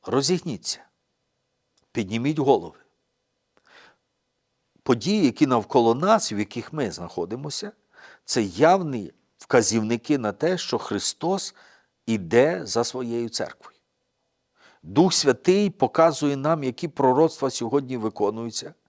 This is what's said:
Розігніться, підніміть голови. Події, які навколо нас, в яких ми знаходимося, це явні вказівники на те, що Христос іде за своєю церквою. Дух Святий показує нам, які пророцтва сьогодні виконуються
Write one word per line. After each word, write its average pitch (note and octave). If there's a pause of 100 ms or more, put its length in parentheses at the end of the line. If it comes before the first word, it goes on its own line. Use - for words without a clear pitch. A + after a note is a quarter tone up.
Розігніться, C#3 (1120)
підніміть A#2
голови. A2+ (2000)
Події, D3
які C3+
навколо A#2
нас, F#3+
в G2+
яких -
ми C#3
знаходимося, G#2 (520)
це -
явні C3 (260)
вказівники A2+
на G#2+
те, F3
що -
Христос - (520)
іде A#2+
за A#2
своєю A#2+
церквою. - (1040)
Дух C#3+
Святий F#3
показує D3+
нам, D3
які C3
пророцтва C3+
сьогодні B2+
виконуються A2 (140)